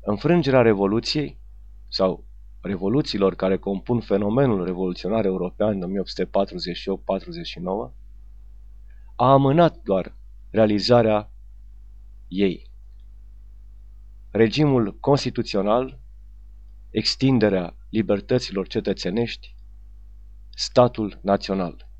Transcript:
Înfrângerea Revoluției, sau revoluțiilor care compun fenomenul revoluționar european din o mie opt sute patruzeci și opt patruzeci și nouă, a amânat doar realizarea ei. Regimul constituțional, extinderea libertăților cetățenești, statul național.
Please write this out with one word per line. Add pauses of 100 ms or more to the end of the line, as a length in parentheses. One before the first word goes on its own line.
Înfrângerea
Revoluției, (480)
sau (360)
revoluțiilor
care
compun
fenomenul
revoluționar
european
din
o
mie
opt
sute
patruzeci
și
opt
patruzeci
și
nouă, (1200)
a
amânat
doar (340)
realizarea (960)
ei. (1600)
Regimul
constituțional, (880)
extinderea (140)
libertăților
cetățenești, (960)
statul
național. (100)